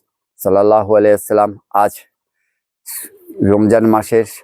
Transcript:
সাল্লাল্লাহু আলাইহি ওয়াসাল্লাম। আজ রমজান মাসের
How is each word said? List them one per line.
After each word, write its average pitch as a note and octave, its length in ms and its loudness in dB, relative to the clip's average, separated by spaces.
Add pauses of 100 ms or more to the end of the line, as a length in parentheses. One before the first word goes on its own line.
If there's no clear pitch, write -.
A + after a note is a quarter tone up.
(380)
সাল্লাল্লাহু G#2 580 0
আলাইহি G#2 160 4
ওয়াসাল্লাম। G#2 460 -2 (120)
আজ G#2 220 0 (1500)
রমজান G#2+ 440 2
মাসের A2 380 0 (200)